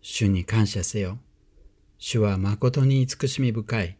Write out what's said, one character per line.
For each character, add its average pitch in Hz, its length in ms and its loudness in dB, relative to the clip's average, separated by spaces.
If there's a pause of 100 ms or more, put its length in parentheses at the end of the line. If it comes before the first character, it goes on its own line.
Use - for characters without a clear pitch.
主 - 260 -2
に 95 180 2
感 110 220 2
謝 98 180 -4
せ - 160 -2
よ。 98 180 -6 (800)
主 - 200 -4
は 101 200 2
誠 113 460 0
に 135 180 4
慈 131 260 -2
し 131 140 -2
み 123 100 2
深 110 300 -2
い。 87 180 -6